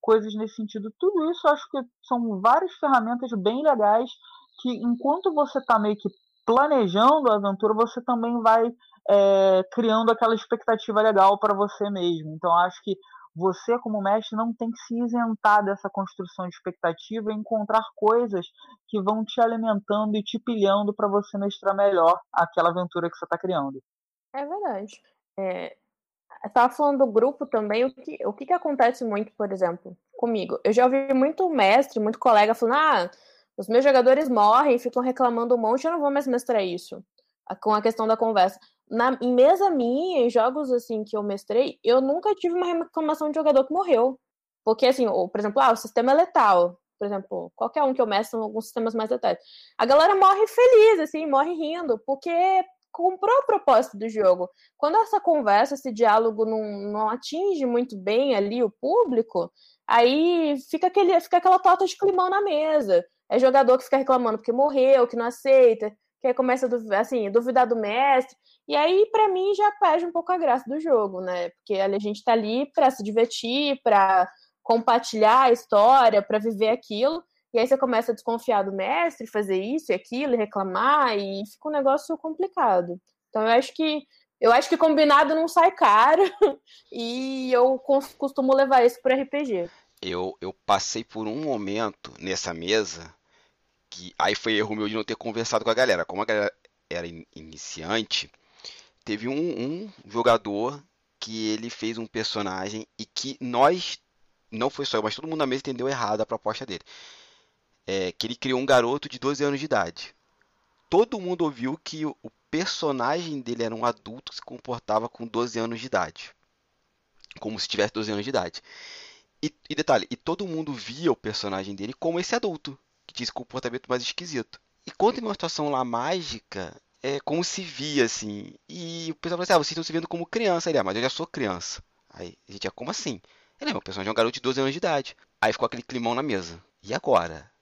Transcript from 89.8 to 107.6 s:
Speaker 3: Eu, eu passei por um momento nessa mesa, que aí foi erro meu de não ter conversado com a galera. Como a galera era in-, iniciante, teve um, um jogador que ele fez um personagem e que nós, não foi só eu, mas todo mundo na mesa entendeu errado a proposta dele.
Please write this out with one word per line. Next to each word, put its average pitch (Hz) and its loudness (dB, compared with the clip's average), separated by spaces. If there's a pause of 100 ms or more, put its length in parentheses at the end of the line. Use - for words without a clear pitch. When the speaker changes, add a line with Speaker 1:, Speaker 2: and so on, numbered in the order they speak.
Speaker 3:
Eu, 90 -6
eu 92 -10 (120)
passei 101 -2
por 110 -10
um 117 -8
momento 107 -8
nessa 92 -8
mesa, 85 -4 (800)
que 87 -18
aí 101 0
foi - -4
erro 107 -2
meu 107 -4
de 107 -6
não 110 -6
ter 110 -8
conversado 113 -4
com 113 0
a - 2
galera. 110 0
Como 92 -8
a - -2
galera 104 -2 (360)
era 85 -8
in-, 82 -18
iniciante, 82 -8 (760)
teve 107 -6
um, 143 -6
um 175 -8 (140)
jogador 113 -2 (380)
que 110 -8
ele 110 -6
fez 113 -10
um 113 -10
personagem 104 -8 (100)
e 110 -14
que 135 -12
nós, 135 0 (540)
não 117 -4
foi 143 -10
só - -4
eu, 110 -2
mas 107 -4
todo 147 -14
mundo 160 -8
na 143 -2
mesa 131 -6
entendeu 127 -6
errado 110 -4
a 110 -2
proposta 110 -8
dele. 92 -14 (1000)